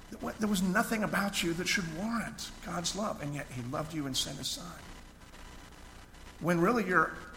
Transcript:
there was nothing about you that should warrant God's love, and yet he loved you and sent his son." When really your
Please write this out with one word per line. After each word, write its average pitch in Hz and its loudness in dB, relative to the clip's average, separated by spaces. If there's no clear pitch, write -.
there 214 2
was 202 4
nothing 214 4
about 196 2
you 165 4
that 175 -2
should 165 0
warrant 220 -2
God's 175 -2
love, 208 0
and 143 -2
yet 143 -4
he 120 -6
loved 156 -2
you 147 0
and 131 -2
sent - -2
his 131 -4
son." - -6
When 170 4
really 208 6
your 175 6